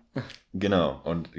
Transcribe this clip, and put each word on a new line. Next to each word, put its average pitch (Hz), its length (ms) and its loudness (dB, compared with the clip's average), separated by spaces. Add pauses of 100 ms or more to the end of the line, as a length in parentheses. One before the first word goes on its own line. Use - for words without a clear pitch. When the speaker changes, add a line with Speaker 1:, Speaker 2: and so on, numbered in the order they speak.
(140)
Speaker 1:
<laughs> 127 100 -4 (300)
Speaker 2:
Genau, 92 500 2
und 82 360 -4